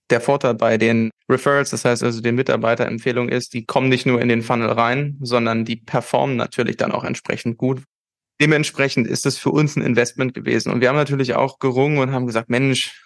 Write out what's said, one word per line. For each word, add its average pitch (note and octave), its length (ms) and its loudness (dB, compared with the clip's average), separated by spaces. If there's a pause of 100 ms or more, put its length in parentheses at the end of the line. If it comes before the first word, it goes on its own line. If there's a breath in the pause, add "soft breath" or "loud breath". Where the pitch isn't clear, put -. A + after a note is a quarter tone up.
der A#2 120 2
Vorteil C3+ 320 2
bei A2+ 240 2
den A2+ 320 2 (200)
Referrals, C#3+ 420 2
das A#2 120 -4
heißt A#2+ 200 2
also A#2 180 -2
den A#2+ 140 0
Mitarbeiterempfehlungen A#2+ 920 0
ist, - 240 -4
die A#2 120 -8
kommen C3 240 0
nicht B2+ 160 2
nur B2 160 2
in B2 80 2
den A#2 140 2
Funnel A#2 260 0
rein, B2 500 0
sondern A#2 460 0
die - 100 -6
performen C3 600 -2
natürlich - 400 -2
dann - 160 0
auch - 100 -2
entsprechend - 540 -6
gut. B2+ 240 -2 (580)
Dementsprechend D3 640 2
ist - 200 -4
es C#3 120 -2
für - 120 -4
uns D3 260 2
ein - 60 -2
Investment B2 520 0
gewesen. A#2 380 -2
Und A#2+ 80 0
wir B2 80 4
haben C3+ 80 2
natürlich C3+ 380 0
auch C3 260 0
gerungen C3+ 380 2
und C3 160 0
haben B2+ 140 -2
gesagt, A2+ 220 -4
Mensch, B2+ 560 0